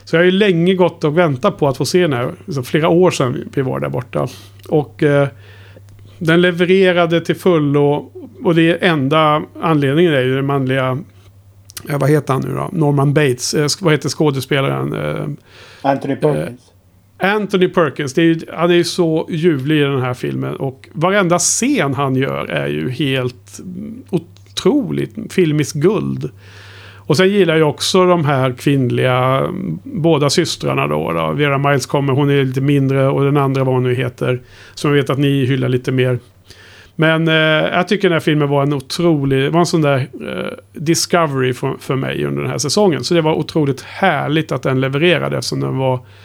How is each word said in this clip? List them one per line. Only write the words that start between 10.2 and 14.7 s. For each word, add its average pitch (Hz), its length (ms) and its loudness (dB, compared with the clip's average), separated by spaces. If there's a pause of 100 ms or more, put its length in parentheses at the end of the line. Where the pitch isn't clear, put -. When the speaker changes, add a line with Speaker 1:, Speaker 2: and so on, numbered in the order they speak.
Speaker 1:
ju 127 140 0
den 135 100 -2
manliga, 131 520 -2 (880)
ja, 151 100 -4
vad 139 120 0
heter 147 240 2
han 135 80 -2
nu - 140 -6
då? 139 180 -6
Norman 143 400 2
Bates. 139 400 0
Eh, 151 120 0
sk-, - 180 -4
vad 156 100 4
heter 143 160 -2
skådespelaren? 139 840 -2